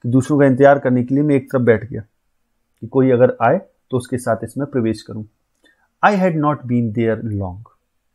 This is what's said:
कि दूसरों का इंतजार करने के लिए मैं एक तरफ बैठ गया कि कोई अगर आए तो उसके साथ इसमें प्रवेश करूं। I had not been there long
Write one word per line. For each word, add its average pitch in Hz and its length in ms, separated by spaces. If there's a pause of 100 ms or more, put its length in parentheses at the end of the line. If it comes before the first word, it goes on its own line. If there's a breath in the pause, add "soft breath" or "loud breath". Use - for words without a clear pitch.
कि 123 60
दूसरों 131 300
का 143 60
इंतजार 139 340
करने 127 240
के 127 120
लिए 147 80
मैं 147 120
एक 135 160
तरफ 131 100
बैठ 110 280
गया 117 120 (760)
कि 113 80
कोई 131 240
अगर 123 300
आए 143 200 (300)
तो 131 60
उसके 123 200
साथ 120 260
इसमें 135 240
प्रवेश 113 340
करूं। 110 220 (840)
I 208 100
had 185 200
not 147 300
been 117 320
there 113 260
long 101 400 (520)